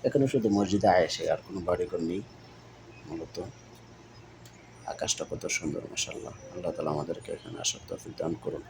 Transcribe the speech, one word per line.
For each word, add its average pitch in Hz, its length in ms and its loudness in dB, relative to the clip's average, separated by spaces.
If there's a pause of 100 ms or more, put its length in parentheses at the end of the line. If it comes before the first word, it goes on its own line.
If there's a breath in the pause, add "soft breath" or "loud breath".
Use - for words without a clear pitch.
এখানে 135 260 6
শুধু 113 240 4
মসজিদে 101 400 6
আয়েশাই, 82 380 4
আর - 120 -2
কোনো 95 120 -6 (100)
বাড়িঘর 87 320 0 (100)
নেই 98 120 -2 (840)
মূলত। 160 280 -10 (1600)
আকাশটা - 380 -2
কত - 120 -4 (160)
সুন্দর, 78 240 -2 (100)
মাশাআল্লাহ। - 420 -6 (200)
আল্লাহ 87 200 -4
তাআলা 78 220 -2
আমাদেরকে 80 400 -4
এখানে - 280 -12
আসার - 240 -4
তৌফিক - 320 -10
দান 82 120 0 (120)
করুন 78 260 -4